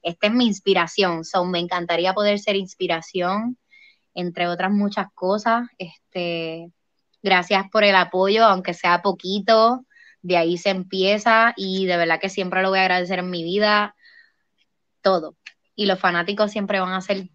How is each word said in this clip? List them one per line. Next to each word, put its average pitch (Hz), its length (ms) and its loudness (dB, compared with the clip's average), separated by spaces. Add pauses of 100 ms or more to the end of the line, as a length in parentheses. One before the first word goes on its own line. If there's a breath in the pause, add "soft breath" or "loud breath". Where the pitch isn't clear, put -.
"Esta 170 260 -2
es 220 40 0
mi 247 140 2
inspiración", 185 760 0
so, 185 200 -2
me 180 140 -2
encantaría 175 560 -2
poder 208 240 0
ser 202 180 -2
inspiración, 185 1000 -4 (560 soft breath)
entre 175 340 -4
otras 185 240 -2
muchas 202 420 -2
cosas, 220 540 -2 (100)
este, 170 920 -8 (520)
gracias 190 480 2
por 214 140 2
el 202 120 6
apoyo, 190 480 4
aunque 185 300 2
sea 175 280 0
poquito, 220 840 2 (380 soft breath)
de 180 160 0
ahí 170 200 2
se 196 120 -2
empieza, 202 880 2
y 190 300 -2
de 180 120 0
verdad 165 220 2
que 190 100 -4
siempre 185 320 -2
lo 190 80 2
voy 190 100 2
a - 20 4
agradecer 180 380 0
en 180 100 -6
mi 170 140 -6
vida, 208 500 0 (1080 soft breath)
todo, 170 340 0 (380)
y 220 120 -4
los 190 140 0
fanáticos 196 500 -2
siempre 202 300 -4
van 185 120 -4
a 185 60 -4
hacer 190 360 -6